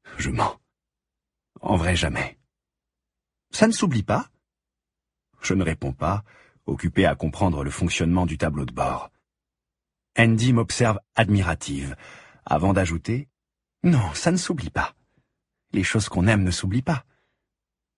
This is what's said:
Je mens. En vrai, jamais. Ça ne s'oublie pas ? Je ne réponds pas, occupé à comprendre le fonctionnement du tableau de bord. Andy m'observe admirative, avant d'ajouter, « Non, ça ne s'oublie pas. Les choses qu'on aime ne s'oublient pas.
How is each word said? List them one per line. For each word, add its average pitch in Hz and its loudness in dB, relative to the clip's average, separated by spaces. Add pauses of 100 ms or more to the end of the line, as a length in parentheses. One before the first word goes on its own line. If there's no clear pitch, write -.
(180)
Je - -4
mens. - -2 (1040)
En 98 0
vrai, 87 2
jamais. 73 -4 (1120)
Ça - 4
ne 226 4
s'oublie 131 0
pas ? 139 -2 (1120)
Je - -2
ne 95 2
réponds 76 -4
pas, 92 -2 (420)
occupé 82 0
à 73 2
comprendre 80 -2
le 71 -6
fonctionnement 87 0
du 78 -4
tableau 73 -4
de 60 -10
bord. - -6 (1040)
Andy 117 4
m'observe 117 2 (160)
admirative, 82 0 (500)
avant 90 2
d'ajouter, « 95 -2 (540)
Non, 120 4
ça - 0
ne 185 0
s'oublie 156 -6
pas. - -4 (760)
Les 98 0
choses - -2
qu'on 87 2
aime 104 4
ne 90 0
s'oublient 95 -2
pas. 147 -2 (920)